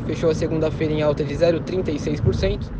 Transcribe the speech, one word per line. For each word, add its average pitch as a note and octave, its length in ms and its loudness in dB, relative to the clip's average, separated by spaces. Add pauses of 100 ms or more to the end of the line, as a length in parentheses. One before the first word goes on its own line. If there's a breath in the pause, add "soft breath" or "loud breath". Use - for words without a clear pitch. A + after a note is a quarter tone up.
fechou - 240 0
a D#3 40 2
segunda-feira D#3 580 0
em D3+ 100 0
alta D3+ 220 2
de C#3+ 100 -4
zero E3 240 4
trinta F3 320 -2
e D3 80 -2
seis D3+ 220 -2
por - 160 4
cento. - 440 -2